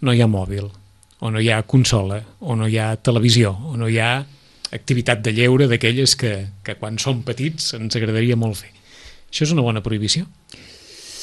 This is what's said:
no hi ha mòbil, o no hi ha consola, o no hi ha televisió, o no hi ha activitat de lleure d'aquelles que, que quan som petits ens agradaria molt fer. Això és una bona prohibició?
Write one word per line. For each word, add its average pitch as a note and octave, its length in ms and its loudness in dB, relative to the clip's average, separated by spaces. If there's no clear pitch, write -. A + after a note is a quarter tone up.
no B2 80 4
hi A#2+ 80 6
ha A#2 80 6
mòbil, G2+ 380 -2
o A2+ 120 -4
no A2 80 0
hi A2+ 80 2
ha A2 160 2
consola, G#2+ 540 2
o D#3+ 180 -6
no A2 140 0
hi A2 80 0
ha A2 140 0
televisió, A#2 540 4
o D#3 160 -8
no A2+ 80 -2
hi A2+ 80 0
ha A2+ 140 2
activitat A#2 560 -2
de A2+ 80 0
lleure B2+ 340 4
d'aquelles B2+ 480 2
que, A2+ 180 -2
que G#2 160 -10
quan A2 240 -8
som B2+ 240 -2
petits C3+ 480 -6
ens A2 240 -6
agradaria A2+ 400 0
molt A2 220 -2
fer. - 100 -18
Això - 160 0
és D#3+ 80 2
una C#3 100 4
bona A2 160 -2
prohibició? G#2+ 460 -2